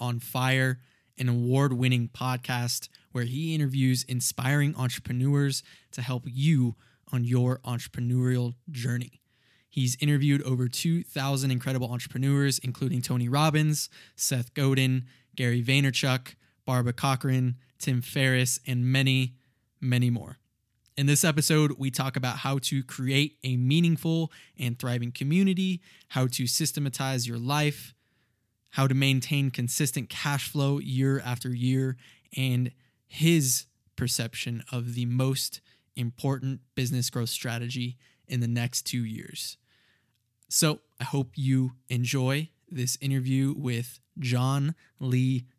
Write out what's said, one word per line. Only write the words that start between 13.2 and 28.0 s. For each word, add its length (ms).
Robbins, 640
Seth 380
Godin, 500
Gary 260
Vaynerchuk, 720
Barbara 300
Cochran, 600
Tim 220
Ferriss, 640
and 200
many, 480
many 280
more. 300
In 100
this 180
episode, 540
we 120
talk 260
about 220
how 240
to 200
create 640
a 120
meaningful 760
and 200
thriving 340
community, 720
how 200
to 180
systematize 800
your 100
life, 560